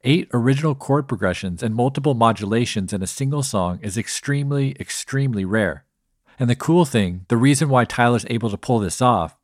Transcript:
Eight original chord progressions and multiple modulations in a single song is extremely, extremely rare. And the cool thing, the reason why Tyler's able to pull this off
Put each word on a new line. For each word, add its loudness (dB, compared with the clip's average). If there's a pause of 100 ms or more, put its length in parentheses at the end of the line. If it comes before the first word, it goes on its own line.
Eight 2
original 2
chord -2
progressions -4
and -2
multiple 0
modulations 0
in -4
a -6
single -4
song -2
is -8
extremely, -4
extremely -4
rare. 0 (560)
And 2
the 2
cool 4
thing, 0
the 2
reason 4
why 4
Tyler's 2
able -2
to -6
pull 0
this -2
off 2